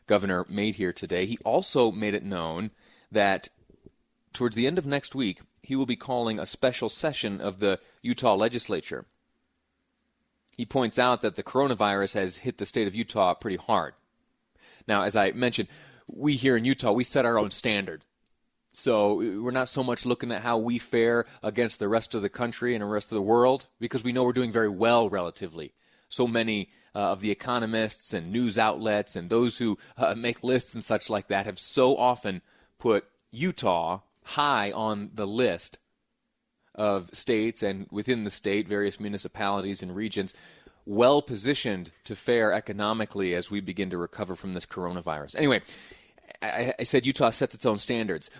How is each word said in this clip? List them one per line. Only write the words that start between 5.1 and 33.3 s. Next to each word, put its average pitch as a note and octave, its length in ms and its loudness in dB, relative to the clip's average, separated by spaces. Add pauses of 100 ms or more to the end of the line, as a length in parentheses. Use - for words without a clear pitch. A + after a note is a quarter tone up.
week, B2+ 260 -2 (220)
he C3+ 140 -2
will C3+ 80 2
be B2 100 -2
calling A#2 420 -2
a E2+ 80 -4
special B2 440 0
session A#2 500 -4
of F#2+ 200 -6
the G2 200 2 (220)
Utah A#2+ 340 2
legislature. G#2 720 -2 (1500)
He A#2+ 80 -4
points B2 340 0
out B2+ 220 4
that G#2+ 140 0
the G2+ 80 -6
coronavirus G#2 720 2
has F#2+ 220 0
hit - 200 -6
the G2 80 -6
state A2+ 200 0
of F#2+ 80 -2
Utah G#2 400 2
pretty G2 220 -6
hard. F2 380 0 (960)
Now, G2+ 160 2
as G2+ 120 0
I G2 160 4
mentioned, A#2 380 -2 (360)
we C#3+ 300 -2
here B2+ 220 4
in A2+ 80 0
Utah, C3 260 2
we A#2+ 140 2
set C3 200 2
our A#2 140 4
own G#2 120 0
standard. G2 520 -2 (720)
So G#2 420 4
we're G#2+ 360 -2
not B2+ 180 0
so C3+ 140 -2
much A#2+ 220 -4
looking A#2+ 260 0
at G2+ 100 -4
how A#2+ 160 0
we A#2 220 0
fare A#2 460 2 (160)
against G#2+ 380 0
the G#2 80 0
rest A2+ 260 0
of G#2+ 100 -2
the G2+ 60 0
country A#2+ 460 -2
and G#2+ 60 -4
the G#2 60 -4
rest G#2 240 -4
of A2+ 40 -2
the G#2 60 0
world, B2 460 4 (120)
because A2 240 -4
we B2 80 0
know B2+ 120 2
we're B2 100 4
doing B2 180 0
very A2 180 2
well A2+ 380 4
relatively. E2+ 680 -6 (360)
So B2 180 0
many, A2+ 420 0 (260)
uh, G2+ 160 0
of F#2+ 80 -2
the G#2 100 -2
economists A2+ 840 -2
and E2+ 180 -4
news A2+ 260 0
outlets G#2+ 580 0
and F2 140 -8
those A#2 300 2
who, A2 180 0 (180)
uh, G#2 200 0
make A#2 280 -4
lists B2+ 300 0
and A2 100 -8
such - 240 -2
like G#2 200 -4
that G2 180 0
have G2+ 140 -8
so - 380 4
often A2+ 440 0 (380)
put G#2+ 260 4 (240)
Utah G2 720 -2 (220)